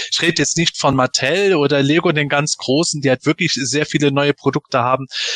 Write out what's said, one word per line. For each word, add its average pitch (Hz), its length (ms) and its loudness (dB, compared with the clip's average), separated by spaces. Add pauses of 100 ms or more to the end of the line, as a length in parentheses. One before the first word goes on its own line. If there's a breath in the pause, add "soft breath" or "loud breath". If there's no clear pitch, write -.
(100)
Ich - 100 -4
rede 165 220 0
jetzt - 160 -2
nicht 165 180 -2
von 139 180 2
Mattel 156 600 0
oder 143 280 2
Lego, 165 300 2
den 147 160 -2
ganz 143 300 0
Großen, 147 420 -2
die 135 80 0
halt 127 160 0
wirklich 160 300 0
sehr 135 320 -2
viele 147 260 2
neue 143 220 2
Produkte 151 460 -2
haben, 131 260 0 (280 loud breath)